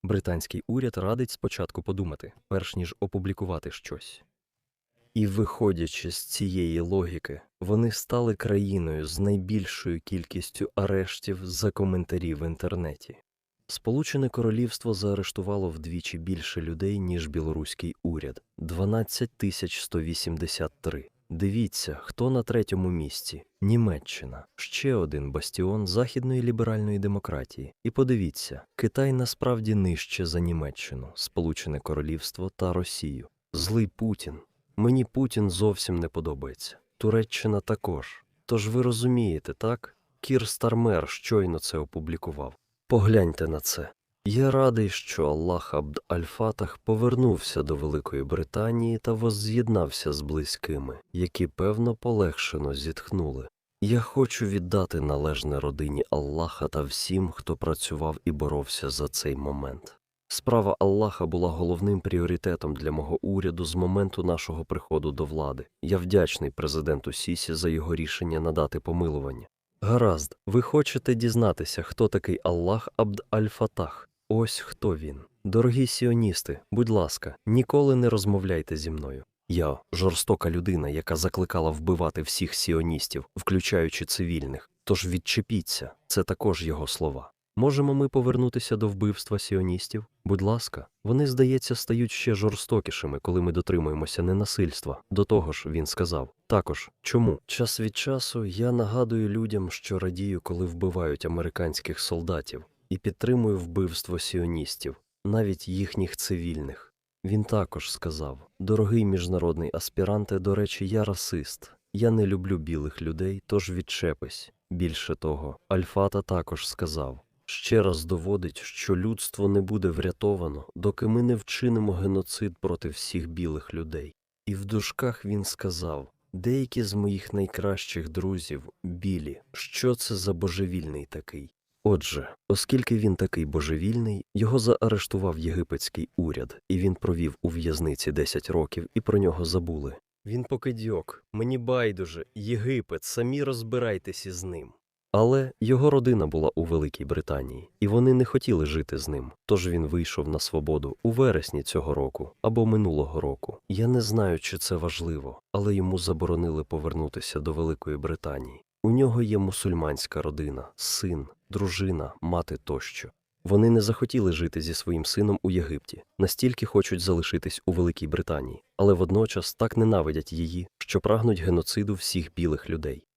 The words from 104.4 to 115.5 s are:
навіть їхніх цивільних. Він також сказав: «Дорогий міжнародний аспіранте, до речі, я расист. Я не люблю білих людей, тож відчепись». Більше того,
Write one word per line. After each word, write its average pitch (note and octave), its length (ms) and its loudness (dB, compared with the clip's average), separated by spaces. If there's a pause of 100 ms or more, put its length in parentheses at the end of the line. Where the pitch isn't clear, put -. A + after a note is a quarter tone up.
навіть G2+ 440 0
їхніх F#2+ 480 -2
цивільних. E2 800 -4 (300)
Він G#2 200 2
також - 460 -2
сказав: D2+ 480 -6 (220)
«Дорогий G#2+ 440 4
міжнародний F2 720 2
аспіранте, G2 640 0
до G2 160 2
речі, G2+ 340 -2
я G#2+ 160 2
расист. - 680 -4 (200)
Я A2+ 180 4
не A2 160 4
люблю F#2+ 320 0
білих D2+ 440 -4
людей, F#2 440 -4
тож G2 240 0
відчепись». - 840 -4 (180)
Більше E2+ 440 -2
того, D2 420 -4 (120)